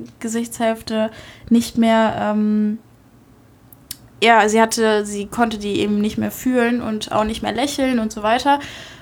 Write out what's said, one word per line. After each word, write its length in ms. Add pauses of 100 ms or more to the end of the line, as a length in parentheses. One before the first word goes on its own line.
(220)
Gesichtshälfte 880 (380)
nicht 280
mehr, 420
ähm, 580 (1500)
ja, 240
sie 140
hatte, 440
sie 200
konnte 320
die 220
eben 220
nicht 160
mehr 140
fühlen 500
und 300
auch 140
nicht 180
mehr 100
lächeln 460
und 120
so 120
weiter. 360 (420)